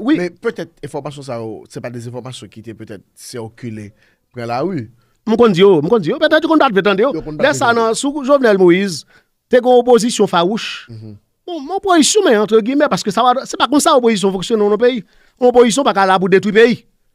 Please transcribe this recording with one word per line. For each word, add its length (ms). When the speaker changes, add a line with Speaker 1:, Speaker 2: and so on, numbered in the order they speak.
Speaker 1:
wi. 160
Speaker 2:
Men 240
petèt 240
enfòmasyon 400
sa 160
ou, 240
se 160
pa 80
de 160
enfòmasyon 480
ki 160
te 80
petèt 240
sikile 720
pran 240
lari. 320
Speaker 1:
Mwen 80
kon 160
di 80
yo, 160
mwen 160
kon 80
di 80
yo, 80
peut-être 320
kon 80
pa 160
vle 100
tande 220
yo. 80
Speaker 2:
Yo 80
kon 160
pa 80
Speaker 1:
Lè 80
Speaker 2:
vle 80
Speaker 1:
sa 80
Speaker 2:
tande 100
yo. 140
Speaker 1:
nan 80
sou 240
Jovenel 320
Moïse, 480
te 120
kon 180
opozisyon 480
fawouch. 640
Speaker 2:
Mhm. 260
Speaker 1:
Bon, 320
opozisyon, 480
men, 160
entre 200
guillemets, 280
parce 140
que 80
ça 120
va, 220
c'est 120
pas 100
comme 120
ça 160
opposition 360
fonctionne 280
dans 100
nos 80
pays. 260
Opposition 420
pas 100
qu'à 120
la 140
pour 80
détruire 260
pays. 320